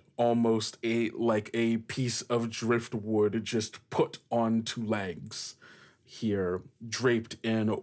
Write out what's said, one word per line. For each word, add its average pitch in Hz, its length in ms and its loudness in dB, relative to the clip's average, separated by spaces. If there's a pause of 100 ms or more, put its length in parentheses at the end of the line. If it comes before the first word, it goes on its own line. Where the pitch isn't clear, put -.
(180)
almost 117 640 2
a, 117 280 0
like, 110 420 0
a 117 240 2
piece 120 460 -2
of 117 260 0
driftwood 110 920 0
just - 460 -4
put - 300 0 (120)
onto 113 500 0
legs 101 720 -6 (480)
here, 95 580 -2 (260)
draped 117 560 0
in 110 400 2